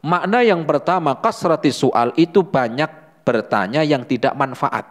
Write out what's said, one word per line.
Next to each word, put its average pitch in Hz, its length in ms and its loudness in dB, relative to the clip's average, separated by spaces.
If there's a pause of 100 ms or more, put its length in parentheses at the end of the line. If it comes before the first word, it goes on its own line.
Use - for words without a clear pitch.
Makna 240 400 0
yang 170 240 2
pertama, 160 480 0
kasrati 165 560 0
su'al 120 480 0
itu 170 240 2
banyak 135 800 -4
bertanya 110 560 0
yang 147 240 0
tidak 131 320 -2
manfaat. 131 540 -4